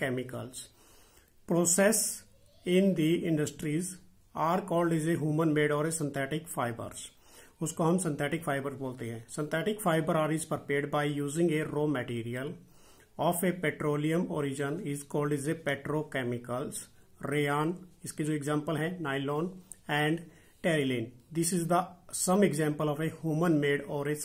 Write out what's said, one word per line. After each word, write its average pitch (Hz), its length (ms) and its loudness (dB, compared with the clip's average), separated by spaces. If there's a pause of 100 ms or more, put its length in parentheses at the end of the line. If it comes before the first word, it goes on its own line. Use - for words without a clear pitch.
chemicals 127 540 -4 (960)
process 185 440 6 (720)
in 185 260 6
the 160 300 4
industries 156 600 0 (540)
are 170 220 2 (120)
called 170 200 2
as 165 240 2
a 135 60 -2
human 156 320 2
made 147 180 4
or 147 140 2
a 165 160 -2
synthetic 139 380 -2 (180)
fibers। 117 400 -4 (640)
उसको 160 220 -2
हम 170 140 4
सिंथेटिक 156 460 -2
फाइबर 139 260 -2
बोलते 127 360 -8
हैं। 117 220 -10
Synthetic 160 460 -2 (120)
fiber 160 300 4
are 156 220 2
is 156 40 -6 (100)
prepared 143 420 -2
by 147 280 0
using 156 280 2
a 151 240 0
raw 147 220 2
material 120 560 -4 (680)
of 170 240 2
a 180 80 4 (120)
petroleum 151 680 0
origin 143 540 -2
is 143 120 -4 (180)
called 147 160 2
as 139 160 -2
a 160 60 0 (140)
petrochemicals। 139 1080 -4 (520)
रेयन, 147 480 2 (300)
इसके - 200 -6
जो 151 80 0
एग्जांपल 151 440 -2
हैं, 170 240 -2
nylon 143 480 -2 (420)
and 151 280 2 (480)
terylene। 139 720 -2
This 170 220 2
is 165 80 -2
the 175 160 4 (440)
some 196 220 6
example 151 360 0
of 147 100 0
a 156 120 -2
human 160 440 0
made 143 280 4 (100)
or 147 160 -4
a 151 180 0